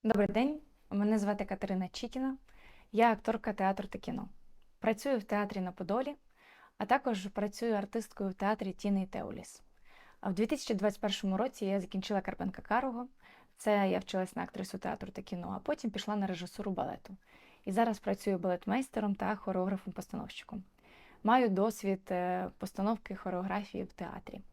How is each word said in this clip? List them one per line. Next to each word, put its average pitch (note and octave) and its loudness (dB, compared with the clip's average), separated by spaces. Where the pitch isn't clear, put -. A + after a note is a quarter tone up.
Добрий G#3 4
день, C4+ 2
мене G#3 4
звати G3+ 0
Катерина F#3+ -2
Чікіна, C4 -4
я A#3 8
акторка A3 0
театру G3 2
та - -8
кіно. - -4
Працюю A3 2
в G3+ -2
театрі G3+ 0
на F#3 -2
Подолі, A#3 -2
а G#3+ -2
також A3+ 2
працюю G#3 -2
артисткою G3+ -2
в F#3 -4
театрі G3 0
Тіни G3 0
Теоліс. - -10
А G3+ -2
в F#3+ 0
дві G3+ 4
тисячі C4 0
двадцять G3+ 2
першому G3 0
році A#3 0
я G3 2
закінчила F#3+ -2
Карпенка - -4
Карого, B3 0
це G3+ 4
я F#3 2
вчилась F#3 -4
на F3 -2
актрису F#3+ -6
театру F#3+ -6
та F#3+ -10
кіно, F3+ -6
а - -6
потім A#3+ -2
пішла G#3 -4
на G3 2
режисуру F#3 -4
балету. - -4
І G3 -4
зараз A3 4
працюю G3 0
балетмейстером G3+ 0
та G3+ 0
хореографом-постановщиком. F#3+ -4
Маю A#3+ 6
досвід, G3 2
е, F3+ 0
постановки G3 -2
хореографії F#3+ -4
в F#3 -10
театрі - -10